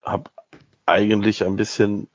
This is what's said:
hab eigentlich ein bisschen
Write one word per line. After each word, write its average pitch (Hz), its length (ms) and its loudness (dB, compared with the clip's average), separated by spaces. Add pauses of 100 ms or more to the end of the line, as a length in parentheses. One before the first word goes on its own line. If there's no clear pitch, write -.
hab - 280 -8 (560)
eigentlich 104 600 2
ein 95 100 -2
bisschen 101 600 -2